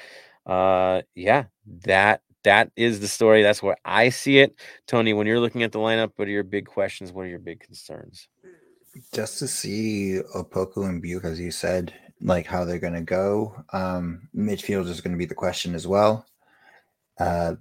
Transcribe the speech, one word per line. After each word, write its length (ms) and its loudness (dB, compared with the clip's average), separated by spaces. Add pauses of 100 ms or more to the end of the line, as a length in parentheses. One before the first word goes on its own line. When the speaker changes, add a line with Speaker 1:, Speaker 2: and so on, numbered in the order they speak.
(460)
Speaker 1:
uh, 560 2 (120)
yeah, 300 2 (400)
that, 380 4 (220)
that 300 6
is 260 0
the 80 -4
story. 340 6
That's 200 2
where 220 -2
I 240 2
see 300 4
it. 200 6 (280)
Tony, 260 2
when 140 0
you're 140 2
looking 240 -2
at 80 -4
the 60 -6
lineup, 380 0
what 100 -4
are 60 -6
your 100 -2
big 240 -6
questions? 460 -6
What 140 -10
are 40 -10
your 80 -10
big 220 -14
concerns? 680 -20 (840)
Speaker 2:
Just 280 -6
to 60 -6
see 760 -4 (140)
Opoku 540 -4
and 140 -6
Buke, 240 -8
as 120 -6
you 120 -8
said, 420 -4 (300)
like, 240 0
how 180 -4
they're 140 -4
gonna 240 -6
go. 600 -2 (120)
Um, 600 -4
midfield 540 -2
is 140 -8
gonna 160 -4
be 80 -2
the 80 -12
question 400 -4
as 120 -8
well. 380 4 (960)
Uh, 400 -2